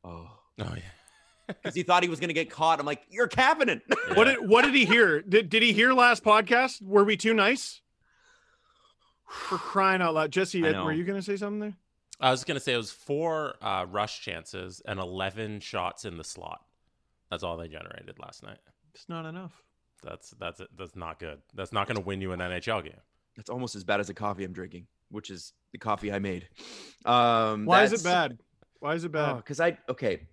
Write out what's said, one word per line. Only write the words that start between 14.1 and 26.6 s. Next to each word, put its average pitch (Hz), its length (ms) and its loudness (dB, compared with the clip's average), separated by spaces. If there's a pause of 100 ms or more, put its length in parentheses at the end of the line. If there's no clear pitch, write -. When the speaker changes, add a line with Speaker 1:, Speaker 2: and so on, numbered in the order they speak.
Speaker 2:
chances 92 640 -12
and 98 140 -6
eleven 95 600 -6
shots 90 460 -8
in 87 120 -12
the 78 60 -14
slot. - 380 -14 (680)
That's 87 140 -10
all 85 140 -6
they 85 100 -12
generated - 520 -18
last - 240 -20
night. - 140 -20 (380)
Speaker 3:
It's - 120 -20
not 165 180 -10
enough. 165 260 -14 (500)
Speaker 2:
That's, - 380 -18
that's, 87 220 -12 (160)
that's 87 180 -16
not 82 240 -12
good. 76 200 -14 (140)
That's 92 180 -10
not 101 160 -2
gonna 110 120 -2
win 95 220 -6
you 95 100 -6
an 90 100 -6
N 90 100 -6
H 90 160 -6
L 110 140 -2
game. 80 120 -14 (440)
Speaker 1:
That's 107 120 -20
almost 123 260 -8
as 98 80 -14
bad 101 160 0
as 101 80 -4
the 101 60 -10
coffee 101 300 -6
I'm 90 100 -10
drinking, 90 340 -16 (220)
which 104 200 -12
is 92 240 -18 (180)
the - 60 -18
coffee 104 340 -4
I 101 80 -2
made. 90 300 -6 (560)